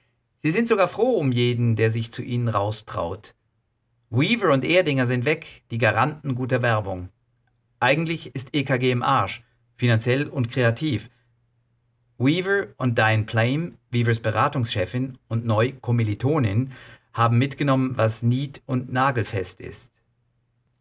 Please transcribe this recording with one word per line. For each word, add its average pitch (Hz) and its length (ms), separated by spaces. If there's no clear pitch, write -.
Sie 151 80
sind 226 160
sogar 196 220
froh 226 300
um 139 120
jeden, 120 460
der 110 140
sich 113 200
zu - 120
ihnen 120 260
raustraut. 101 840
Weaver 185 460
und 131 100
Erdinger 156 420
sind 123 200
weg, - 440
die 120 60
Garanten 120 580
guter 123 280
Werbung. 101 480
Eigentlich 160 540
ist 127 200
E 143 100
K 139 140
G 127 140
im 120 100
Arsch, 117 400
finanziell 123 500
und 131 220
kreativ. 120 600
Weaver 185 520
und 123 180
Diane 110 280
Plame, 123 480
Weavers 117 300
Beratungschefin 123 1000
und 113 160
neu 117 280
Kommilitonin, 120 880
haben 117 240
mitgenommen, 131 600
was 113 240
nied- 127 420
und 127 260
nagelfest 123 680
ist. - 320